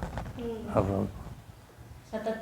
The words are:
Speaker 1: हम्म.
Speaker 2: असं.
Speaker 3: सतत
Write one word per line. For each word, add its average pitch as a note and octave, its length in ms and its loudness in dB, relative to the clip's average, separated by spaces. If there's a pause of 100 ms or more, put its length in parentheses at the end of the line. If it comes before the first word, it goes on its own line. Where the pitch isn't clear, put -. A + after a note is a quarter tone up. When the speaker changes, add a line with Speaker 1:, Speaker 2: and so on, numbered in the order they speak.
(380)
Speaker 1:
हम्म. A3+ 320 -2
Speaker 2:
असं. G2 360 6 (1040)
Speaker 3:
सतत A3 300 0